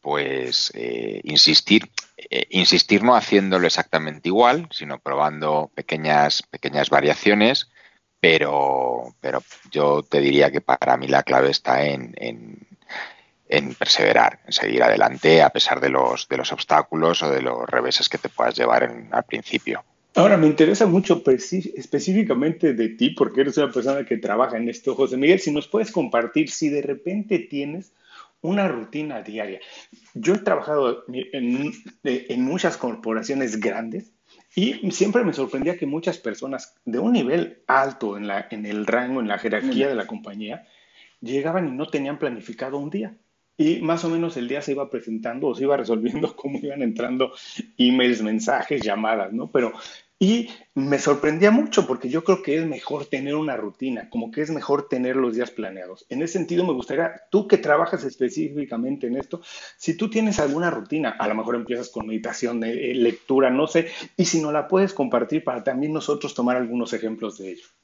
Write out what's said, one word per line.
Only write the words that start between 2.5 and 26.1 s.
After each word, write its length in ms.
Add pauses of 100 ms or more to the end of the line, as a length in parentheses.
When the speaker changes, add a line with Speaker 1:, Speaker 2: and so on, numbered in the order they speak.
Speaker 1:
no 120
haciéndolo 500
exactamente 640
igual, 420
sino 280
probando 760
pequeñas, 720
pequeñas 460
variaciones, 800 (500)
pero, 1000
pero 220 (280)
yo 320
te 160
diría 320
que 100
para 360
mí 100
la 160
clave 280
está 340
en, 320
en, 400 (920)
en 260
perseverar, 680
en 80
seguir 300
adelante 600
a 60
pesar 300
de 100
los, 380
de 100
los 140
obstáculos 720
o 80
de 120
los 260
reveses 420
que 80
te 120
puedas 260
llevar 280
en, 280
al 120
principio. 600 (320)
Speaker 2:
Ahora, 220
me 100
interesa 400
mucho 360
preci-, 520
específicamente 1000
de 160
ti, 220
porque 300
eres 160
una 140
persona 340
que 120
trabaja 400
en 120
esto, 260
José 220
Miguel, 220
si 120
nos 160
puedes 240
compartir, 580